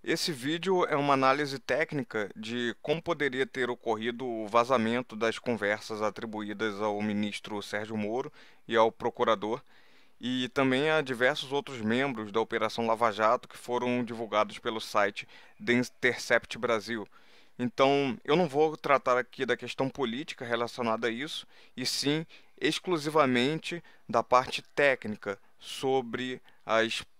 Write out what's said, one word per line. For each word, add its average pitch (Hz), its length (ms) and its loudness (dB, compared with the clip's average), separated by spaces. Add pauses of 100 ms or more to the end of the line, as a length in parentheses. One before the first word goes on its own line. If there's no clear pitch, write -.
Esse 165 280 -2
vídeo 165 540 -2
é 151 100 0
uma 143 180 4
análise 135 440 2
técnica 127 760 -2
de 117 460 -6
como 151 180 -2
poderia 139 460 -2
ter 123 240 -4
ocorrido 120 560 -4
o 113 220 -6
vazamento 117 680 2
das 110 220 0
conversas 107 640 -2
atribuídas 104 800 -4
ao 104 200 0
ministro 104 640 -4
Sérgio 107 340 -6
Moro 107 360 -4 (340)
e 113 100 0
ao 113 160 6
procurador, 113 680 0 (580)
e 127 300 -4
também 135 400 2
a 156 100 2
diversos 131 520 0
outros 139 280 -4
membros 113 500 0
da 107 100 2
Operação 110 460 0
Lava 113 240 4
Jato 110 380 2
que - 80 -20
foram 123 480 0
divulgados 107 540 0
pelo 113 220 -6
site 104 460 0 (380)
The 113 80 2
Intercept 120 840 0
Brasil. 113 500 -2 (500)
Então, 135 680 2
eu 147 120 4
não 175 120 4
vou 151 280 2
tratar 135 400 2
aqui 127 280 -2
da 120 120 0
questão 127 320 -4
política 127 560 -6
relacionada 117 640 -2
a - 20 2
isso, 127 360 -8 (300)
e 127 80 -6
sim 151 420 -2 (340)
exclusivamente 151 1200 2 (260)
da 113 140 2
parte - 400 2 (120)
técnica 110 640 0 (200)
sobre 127 840 -4 (240)
as 113 400 2 (160)